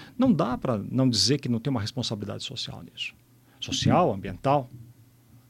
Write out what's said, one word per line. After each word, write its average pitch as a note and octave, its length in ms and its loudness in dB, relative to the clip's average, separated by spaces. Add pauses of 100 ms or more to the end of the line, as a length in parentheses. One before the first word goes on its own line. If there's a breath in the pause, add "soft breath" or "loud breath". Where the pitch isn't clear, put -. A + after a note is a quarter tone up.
(160 loud breath)
Não B3+ 160 6
dá A#3 240 0
pra B2 220 0
não B2 320 2
dizer A2+ 300 2
que - 80 -4
não A#2 100 0
tem A2+ 100 -6
uma C3 120 0
responsabilidade G#2+ 640 -6
social - 360 -10
nisso. - 320 -12 (460 soft breath)
Social, D3 560 2
ambiental. B2 560 0 (800)